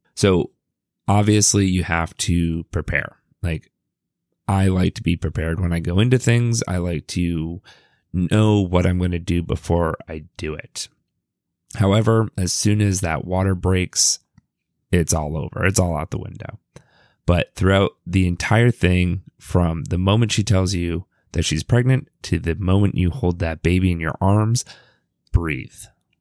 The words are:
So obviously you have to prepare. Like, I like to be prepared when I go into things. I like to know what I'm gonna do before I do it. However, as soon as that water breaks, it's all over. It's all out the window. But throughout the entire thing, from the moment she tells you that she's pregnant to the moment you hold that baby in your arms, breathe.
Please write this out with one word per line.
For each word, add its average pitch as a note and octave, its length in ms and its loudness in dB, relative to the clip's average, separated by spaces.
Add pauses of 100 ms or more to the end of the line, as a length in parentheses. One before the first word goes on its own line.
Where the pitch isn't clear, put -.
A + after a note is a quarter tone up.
(140)
So F#2+ 360 2 (580)
obviously G2+ 580 2
you F2+ 180 0
have E2 340 -2
to E2+ 460 0
prepare. - 520 -6 (240)
Like, E2 300 -6 (760)
I G2 200 2
like F#2 300 2
to - 60 -10
be E2+ 140 0
prepared E2 420 -4
when F2 140 -2
I E2+ 80 -2
go F2 200 0
into B2 180 4
things. A#2 500 0
I F#2 100 -2
like F2 300 -4
to E2+ 540 -4 (500)
know G#2 480 2
what F2+ 240 0
I'm F2+ 140 2
gonna F2+ 200 -2
do F2 240 -2
before E2 540 -2 (100)
I D#2+ 180 -12 (120)
do D#2 160 -8
it. - 360 -14 (880)
However, A2 600 2
as F2+ 160 -2
soon G#2 300 0
as F#2+ 180 0
that D#2+ 240 -2
water F#2 300 0
breaks, F#2 640 0 (760)
it's E2+ 220 2
all D#2 220 -4
over. D2 280 -6
It's F#2+ 160 2
all E2+ 160 0
out D2+ 140 -6
the D2+ 80 -6
window. - 420 -14 (640)
But F2 320 0
throughout G2 360 2 (140)
the F2+ 220 2
entire A2 420 2
thing, F2+ 520 2 (180)
from E2 440 0
the E2+ 140 -2
moment G#2 320 2
she G#2 140 0
tells F#2+ 300 2
you E2+ 320 -4 (260)
that E2 120 -2
she's D#2 200 -2
pregnant B2 420 0 (160)
to - 160 -2
the E2 160 -4
moment F#2+ 400 2
you F2+ 160 0
hold F2 300 -2
that D#2+ 200 -4
baby F#2 300 2
in E2+ 80 -2
your D#2+ 220 -6
arms, G#2+ 440 2 (680)
breathe. D#2+ 420 -2 (460)